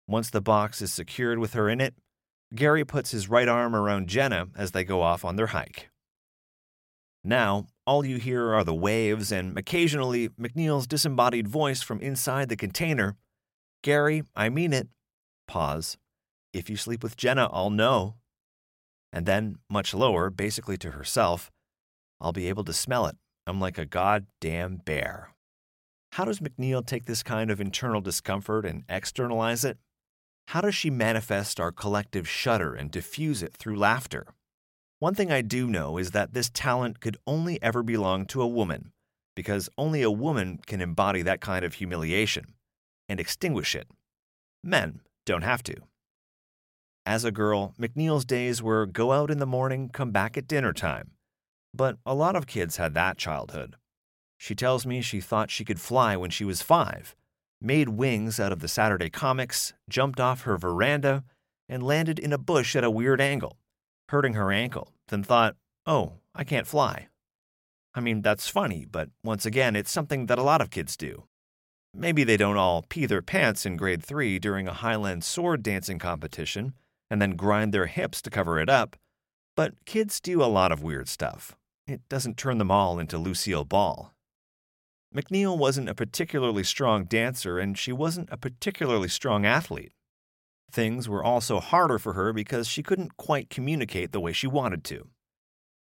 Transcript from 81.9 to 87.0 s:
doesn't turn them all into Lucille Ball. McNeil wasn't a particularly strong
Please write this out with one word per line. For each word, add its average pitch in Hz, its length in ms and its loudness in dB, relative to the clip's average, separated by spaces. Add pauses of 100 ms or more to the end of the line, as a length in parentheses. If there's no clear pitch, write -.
doesn't 131 280 -4
turn 127 200 -2
them 98 140 2
all 95 280 4
into 82 180 -6
Lucille 87 460 -2
Ball. 90 460 0 (1040)
McNeil 185 440 0
wasn't 135 320 2
a 101 60 -6
particularly 120 680 -2
strong 107 420 2